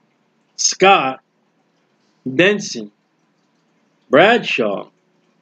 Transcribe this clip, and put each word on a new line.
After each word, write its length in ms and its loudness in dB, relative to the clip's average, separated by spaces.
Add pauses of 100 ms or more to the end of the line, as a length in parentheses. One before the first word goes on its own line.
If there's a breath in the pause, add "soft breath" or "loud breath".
(560)
Scott, 640 0 (1040)
Benson, 640 -4 (1200)
Bradshaw, 760 0 (520)